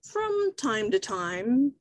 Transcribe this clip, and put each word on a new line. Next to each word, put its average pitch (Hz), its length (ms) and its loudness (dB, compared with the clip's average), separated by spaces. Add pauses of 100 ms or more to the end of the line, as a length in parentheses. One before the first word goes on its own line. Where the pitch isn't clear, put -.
from 415 560 0
time 214 320 0
to 190 80 2
time 196 840 0